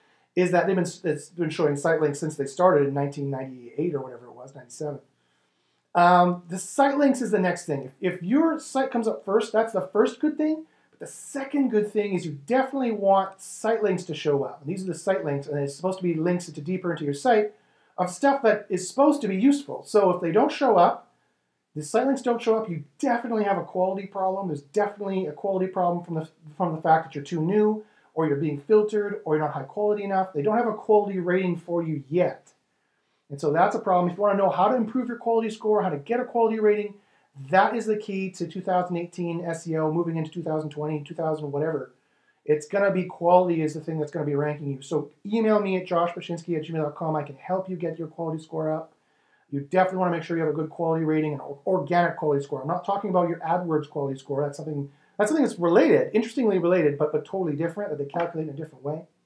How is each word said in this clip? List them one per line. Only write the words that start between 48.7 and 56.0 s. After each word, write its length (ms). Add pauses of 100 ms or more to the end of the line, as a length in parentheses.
up. 180 (580)
You 120
definitely 380
wanna 120
make 120
sure 120
you 80
have 80
a 40
good 140
quality 360
rating 260
and 100
or-, 240
organic 520
quality 260
score. 180
I'm 60
not 160
talking 280
about 180
your 100
AdWords 500
quality 300
score. 240
That's 140
something, 340 (260)
that's 120
something 160
that's 120
related, 560